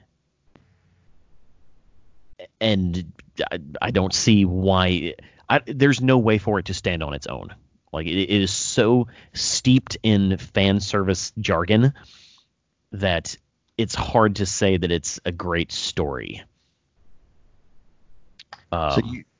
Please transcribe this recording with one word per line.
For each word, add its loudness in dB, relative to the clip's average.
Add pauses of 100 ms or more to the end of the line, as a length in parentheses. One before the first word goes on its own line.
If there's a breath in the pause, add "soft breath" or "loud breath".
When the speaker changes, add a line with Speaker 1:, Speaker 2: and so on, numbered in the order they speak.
(2500 soft breath)
Speaker 1:
And -2 (380)
I, -8 (220)
I -4
don't 0
see 6
why, 2 (340 soft breath)
I, 4
there's 2
no 4
way 4
for -2
it -8
to -4
stand -4
on -6
its -10
own. -12 (380)
Like, -6
it, -2
it 2
is 0
so 0 (260 loud breath)
steeped 0
in 2
fan 0
service -2
jargon 2 (1000 loud breath)
that -2 (420)
it's -4
hard 2
to -2
say 2
that 0
it's -4
a -6
great -4
story. -8 (2250)
Speaker 2:
So -4
Speaker 1:
Um, 0
Speaker 2:
you, -12 (160)